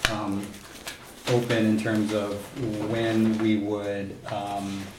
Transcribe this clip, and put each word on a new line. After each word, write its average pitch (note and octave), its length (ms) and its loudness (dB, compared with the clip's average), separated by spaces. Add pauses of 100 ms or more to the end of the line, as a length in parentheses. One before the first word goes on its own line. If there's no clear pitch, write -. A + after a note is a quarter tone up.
(120)
um, G2+ 340 -4 (840)
open A#2 360 4
in G#2+ 140 4
terms G#2+ 340 2
of G2+ 220 0 (560)
when A2 480 4
we A2 180 6
would, G2+ 580 -2 (160)
um, G2+ 520 -4 (160)